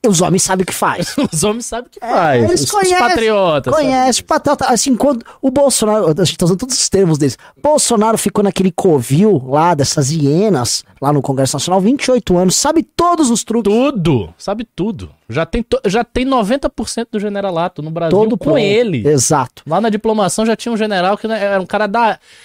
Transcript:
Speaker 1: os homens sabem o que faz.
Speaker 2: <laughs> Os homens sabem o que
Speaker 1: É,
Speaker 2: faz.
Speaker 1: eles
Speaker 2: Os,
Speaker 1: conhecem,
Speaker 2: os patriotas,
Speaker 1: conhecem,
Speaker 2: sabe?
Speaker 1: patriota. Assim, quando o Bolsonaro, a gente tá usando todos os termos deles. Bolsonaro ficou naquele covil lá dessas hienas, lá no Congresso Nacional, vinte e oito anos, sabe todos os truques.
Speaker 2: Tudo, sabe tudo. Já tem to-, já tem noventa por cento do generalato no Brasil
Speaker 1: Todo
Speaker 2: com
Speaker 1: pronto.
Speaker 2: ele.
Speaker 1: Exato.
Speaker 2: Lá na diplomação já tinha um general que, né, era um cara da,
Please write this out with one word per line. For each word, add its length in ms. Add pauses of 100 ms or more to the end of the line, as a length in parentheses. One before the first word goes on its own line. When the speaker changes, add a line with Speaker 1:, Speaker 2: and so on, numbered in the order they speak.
Speaker 1:
os 140
homens 240
sabem 180
o 40
que 80
faz. 480
Speaker 2:
<laughs> 100
Os 100
homens 240
sabem 220
o 20
que 100
Speaker 1:
É, 80
Speaker 2:
faz. 360
Speaker 1:
eles 180
Speaker 2:
Os, 80
Speaker 1:
conhecem, 240
Speaker 2:
os 60
patriotas, 760
Speaker 1:
conhecem, 380
Speaker 2:
sabe? 160
Speaker 1:
patriota. 380
Assim, 280
quando 300 (180)
o 80
Bolsonaro, 680
a 80
gente 140
tá 60
usando 160
todos 180
os 100
termos 300
deles. 180 (240)
Bolsonaro 560
ficou 280
naquele 260
covil 800
lá 260
dessas 380
hienas, 720 (160)
lá 120
no 80
Congresso 360
Nacional, 240
vinte 260
e 60
oito 240
anos, 180
sabe 300
todos 460
os 120
truques. 300
Speaker 2:
Tudo, 680
sabe 260 (120)
tudo. 340 (180)
Já 160
tem 200
to-, 220
já 180
tem 200
noventa 460
por 180
cento 240
do 60
generalato 640
no 80
Brasil 260
Speaker 1:
Todo 220
Speaker 2:
com 140
Speaker 1:
pronto. 60
Speaker 2:
ele. 500
Speaker 1:
Exato. 580
Speaker 2:
Lá 140
na 80
diplomação 580
já 80
tinha 180
um 40
general 420
que, 80
né, 160
era 180
um 60
cara 220
da, 280 (280)